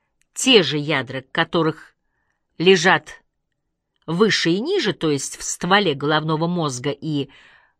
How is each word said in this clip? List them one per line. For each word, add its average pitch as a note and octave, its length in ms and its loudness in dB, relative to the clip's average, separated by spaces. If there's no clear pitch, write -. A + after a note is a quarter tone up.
Те A#3+ 280 4
же D3 140 -2
ядра, C#3+ 560 -4
которых – D#3+ 640 -2
лежат F3 680 4
выше F3 440 2
и F#3 100 0
ниже, C#4+ 320 -2
то D#3+ 180 -2
есть - 260 -4
в - 80 -14
стволе F#3 500 0
головного D#3 540 0
мозга C#3+ 420 -2
и C#3+ 380 -4